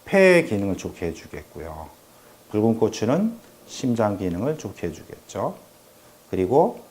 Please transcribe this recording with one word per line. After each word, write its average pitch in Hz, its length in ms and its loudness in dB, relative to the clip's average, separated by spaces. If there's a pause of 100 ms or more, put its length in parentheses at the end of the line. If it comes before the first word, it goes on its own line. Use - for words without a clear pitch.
폐 185 380 6
기능을 98 340 -2
좋게 87 300 -8
해주겠고요. 80 840 -12 (640)
붉은 110 280 2
고추는 147 580 0 (300)
심장 110 500 -2
기능을 95 400 -4
좋게 98 300 -10
해주겠죠. 101 680 -10 (720)
그리고 117 600 2